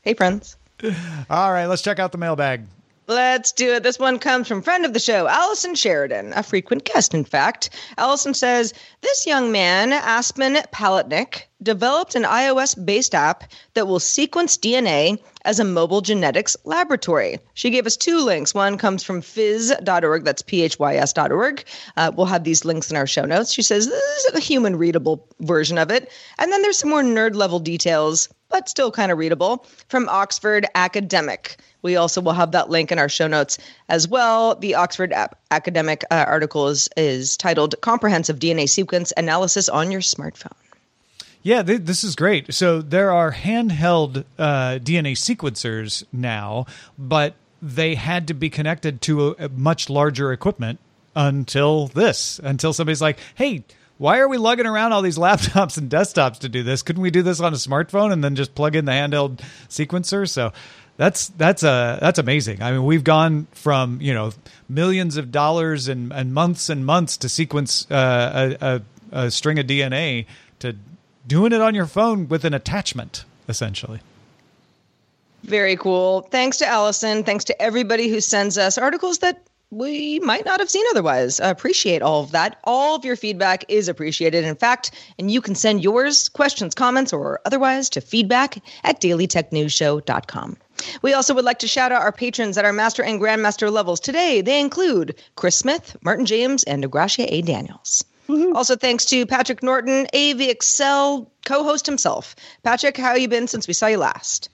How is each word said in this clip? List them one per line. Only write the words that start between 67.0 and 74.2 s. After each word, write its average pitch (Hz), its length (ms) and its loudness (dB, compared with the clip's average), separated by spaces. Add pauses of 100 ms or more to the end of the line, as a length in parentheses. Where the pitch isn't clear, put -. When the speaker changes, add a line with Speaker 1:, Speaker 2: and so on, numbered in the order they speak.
Speaker 2:
to 131 140 -6
sequence, 147 600 -2
uh, 131 720 2
a, 143 60 -2
a, 127 160 -2 (420)
a 120 60 -2
string 156 280 -2
of 139 80 -2
D 139 160 0
N 131 120 -2
A 135 320 -2 (320)
to 120 180 -8 (500)
doing 180 260 4
it 226 100 4
on 220 120 4
your 190 120 0
phone 202 420 0
with 156 160 0
an 160 80 2
attachment, - 720 -6 (240)
essentially. 110 520 -6 (1400)